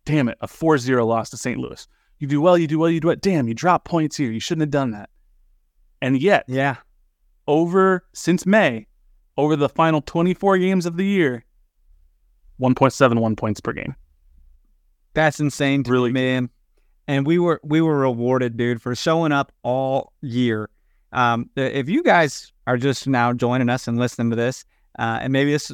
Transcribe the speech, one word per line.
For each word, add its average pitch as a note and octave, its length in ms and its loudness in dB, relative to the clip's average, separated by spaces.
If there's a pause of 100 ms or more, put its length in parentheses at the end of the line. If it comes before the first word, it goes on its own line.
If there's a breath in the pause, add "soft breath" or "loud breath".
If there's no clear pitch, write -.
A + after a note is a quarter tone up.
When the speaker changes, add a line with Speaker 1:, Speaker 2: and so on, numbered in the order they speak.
Speaker 1:
Damn D3 240 0
it, A2 120 -8
a A2 60 -8
four D#3+ 320 0
zero B2 260 2
loss A2+ 260 -2
to B2+ 60 -16
Saint A#2+ 220 -6
Louis. - 300 -12 (320)
You C#3+ 80 -8
do C#3+ 120 0
well, F3+ 160 6
you E3 120 0
do D#3 100 -2
well, E3 100 2
you E3+ 120 0
do D#3 80 0
well. D#3 80 2
Damn, D#3+ 320 0
you A2+ 60 -4
drop E3+ 300 0
points D#3 320 -2
here. C3 140 -2
You A2+ 100 -6
shouldn't D#3+ 220 -4
have D3+ 80 -2
done C#3 220 -2
that. G#2 180 -16 (920)
And C3 220 0
yet, F#3 240 2
Speaker 2:
Yeah. C3+ 300 -2 (720)
Speaker 1:
over, F3+ 640 2
since - 340 -2
May, E3 400 2 (500)
over D3+ 200 2
the C#3+ 120 2
final D#3+ 320 0
twenty-four F#3 580 0
games F#3 280 0
of E3+ 100 -6
the F#3+ 80 -2
year, E3 400 0 (1120)
one B2+ 180 2
point C3 160 4
seven A#2+ 280 4
one A2 140 0
points G#2+ 260 -4
per B2 120 -6
game. - 240 -10 (1160)
Speaker 2:
That's D3+ 260 0
insane C#3 440 0
to A#2+ 80 -4
Speaker 1:
Really? B2 200 2
Speaker 2:
me, C3 80 0
man. B2+ 300 0 (580)
And C#3 180 0
we E3+ 120 2
were, F3 260 2
we D3+ 160 2
were D#3 200 2
rewarded, B2 580 0
dude, A#2+ 240 -2
for B2 120 -6
showing D#3+ 380 0
up C#3 180 -2 (120)
all C3+ 580 -4
year. A#2 480 -2 (440)
Um, A#2+ 420 0
the, C3 200 -2
if C3+ 140 -4
you C4 140 0
guys F3 500 2 (140)
are B2+ 100 0
just B2 300 -2
now B2 260 0
joining B2 380 0
us B2+ 180 -4
and A#2 80 -4
listening A#2+ 320 -2
to A2+ 80 -2
this, A#2+ 300 -4 (320)
uh, A#2 240 -4
and C3 100 -4
maybe C#3 200 2
this, D3 220 -4